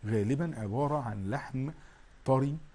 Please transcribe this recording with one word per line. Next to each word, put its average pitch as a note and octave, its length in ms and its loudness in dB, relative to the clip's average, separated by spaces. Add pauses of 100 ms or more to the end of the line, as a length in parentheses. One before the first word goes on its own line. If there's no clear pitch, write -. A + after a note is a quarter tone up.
غالبا A#2 520 2
عبارة C3 400 0
عن G#2+ 320 -2
لحم C3 400 -4 (560)
طري C#3 320 4 (180)